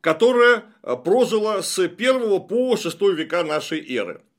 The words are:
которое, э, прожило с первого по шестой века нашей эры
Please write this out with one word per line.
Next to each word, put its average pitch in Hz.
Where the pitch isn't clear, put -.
которое, 240
э, 123
прожило 214
с 185
первого 226
по 240
шестой 180
века 160
нашей 151
эры 92